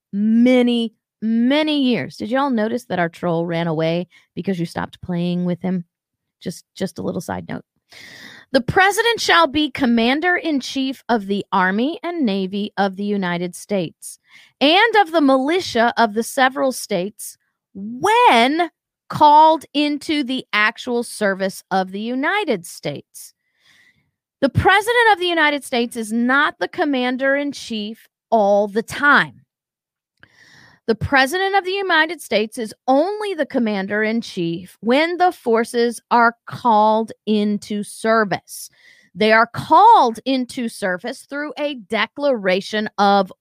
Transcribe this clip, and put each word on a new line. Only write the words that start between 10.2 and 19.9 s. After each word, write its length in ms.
of 180
the 260
Army 500
and 240
Navy 500
of 200
the 80
United 500
States 640
and 360
of 160
the 80
militia 760
of 180
the 100
several 480
states 640
when 960
called 640
into 520